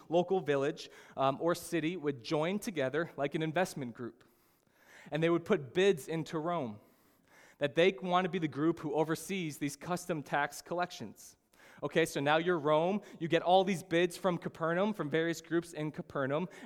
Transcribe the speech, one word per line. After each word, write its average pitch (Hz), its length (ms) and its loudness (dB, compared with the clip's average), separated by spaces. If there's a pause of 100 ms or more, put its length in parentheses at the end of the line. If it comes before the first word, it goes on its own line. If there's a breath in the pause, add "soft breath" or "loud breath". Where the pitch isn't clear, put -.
local 175 320 2
village, 143 500 -2 (260 loud breath)
um, 135 240 2
or 165 140 2
city 170 420 -2
would 143 260 -4
join 160 360 -2
together 151 580 -2
like 143 180 -2
an 160 80 -2
investment 156 520 -2
group. - 280 -12 (880 loud breath)
And 151 120 -2
they 165 80 4
would 170 140 2
put 147 300 0
bids 180 340 2
into 160 300 -4
Rome 151 380 -4 (840 loud breath)
that 143 160 -2
they 185 280 6
want 180 220 2
to 175 60 -2
be 185 80 -2
the 160 100 0
group 151 320 0
who - 140 -4
oversees 160 640 -2
these 143 180 -4
custom 170 460 -4
tax 147 380 -2
collections. - 760 -8 (460 loud breath)
Okay, 160 220 2
so 160 160 -2
now 147 160 6
you're 170 220 2
Rome, 156 420 2 (180 loud breath)
you 165 100 -4
get 165 140 4
all 185 220 6
these 190 180 0
bids 170 340 2
from 175 220 0
Capernaum, 175 560 -2
from 151 160 -4
various 165 300 0
groups 165 320 -2
in 151 180 -4
Capernaum, 147 580 -4 (180 loud breath)